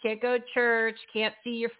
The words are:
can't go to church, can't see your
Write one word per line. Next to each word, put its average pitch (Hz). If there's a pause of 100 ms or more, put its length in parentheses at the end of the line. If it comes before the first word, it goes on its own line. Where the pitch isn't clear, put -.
can't 220
go 247
to 240 (100)
church, 226 (160)
can't 214 (100)
see 240
your 233